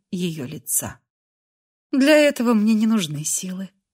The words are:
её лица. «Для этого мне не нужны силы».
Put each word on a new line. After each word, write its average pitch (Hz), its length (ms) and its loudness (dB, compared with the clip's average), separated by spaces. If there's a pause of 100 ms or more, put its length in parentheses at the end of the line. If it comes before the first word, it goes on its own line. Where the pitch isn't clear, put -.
её 170 360 -6
лица. - 540 -8 (920)
«Для 285 260 4
этого 285 360 2
мне 220 200 2
не 220 140 2
нужны 160 360 -2
силы». 185 460 -8 (240)